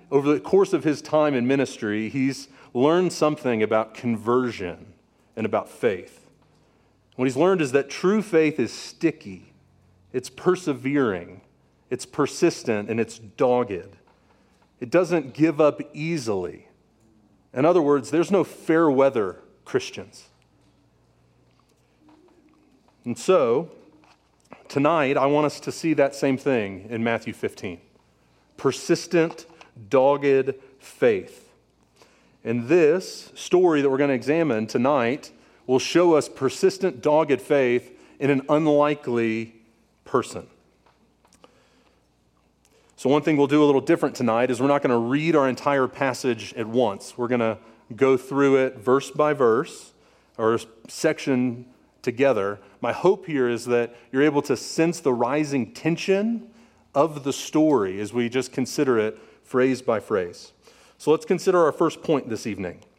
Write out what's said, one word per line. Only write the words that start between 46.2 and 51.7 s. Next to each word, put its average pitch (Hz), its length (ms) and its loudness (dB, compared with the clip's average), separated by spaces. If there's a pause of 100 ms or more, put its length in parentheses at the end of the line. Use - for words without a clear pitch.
at 117 120 -8
once. 113 520 -4
We're 120 100 -4
gonna 113 300 -2 (360)
go 131 220 4
through 135 480 2
it 127 140 -6
verse 123 320 0
by 151 220 0
verse, 131 600 -2 (460)
or 113 200 2 (280)
section 127 800 -2 (360)